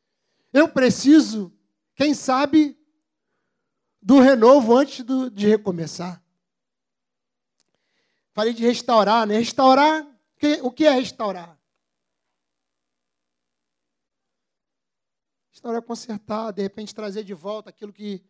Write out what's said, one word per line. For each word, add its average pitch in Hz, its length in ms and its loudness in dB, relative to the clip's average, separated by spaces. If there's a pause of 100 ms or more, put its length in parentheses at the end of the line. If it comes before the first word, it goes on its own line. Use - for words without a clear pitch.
(520)
Eu 302 160 4
preciso, 247 840 2 (420)
quem 285 200 -2
sabe, 285 640 0 (1300)
do 254 180 6
renovo 247 560 6
antes 269 280 -2
do, 262 260 -6
de 202 160 -6
recomeçar. 180 760 -4 (2000)
Falei 220 200 -4
de 233 100 -8
restaurar, 233 640 0
né? 208 120 -2
Restaurar, 277 640 2
o - 340 -20
que, 294 240 -2
o 254 100 -6
que 277 140 -4
é 302 60 6
restaurar? 196 680 -6 (4000)
Restaurar 233 300 -10
é 233 60 -20
consertar, 220 680 -12
de 190 80 -12
repente 202 340 -12
trazer 214 300 -12
de 196 80 -16
volta 202 380 -14
aquilo 208 220 -20
que, 202 380 -12